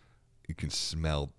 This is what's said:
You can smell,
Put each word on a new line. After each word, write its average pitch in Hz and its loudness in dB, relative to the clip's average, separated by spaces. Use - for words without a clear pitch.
You 82 -4
can 76 -2
smell, 76 0